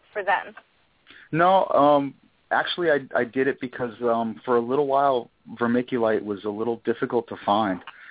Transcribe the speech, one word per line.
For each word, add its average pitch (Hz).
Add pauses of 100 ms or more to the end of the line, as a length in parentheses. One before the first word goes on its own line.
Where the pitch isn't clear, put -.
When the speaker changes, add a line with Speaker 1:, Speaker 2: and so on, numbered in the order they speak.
(120)
Speaker 1:
for 208
them? 190 (760)
Speaker 2:
No, 180
um, 143 (360)
actually, 156
I, 143 (160)
I 123
did 131
it 127
because, 123
um, 113
for 123
a 120
little 131
while, 135 (280)
vermiculite 117
was 101
a 107
little 110
difficult 120
to 104 (100)
find. 101 (300)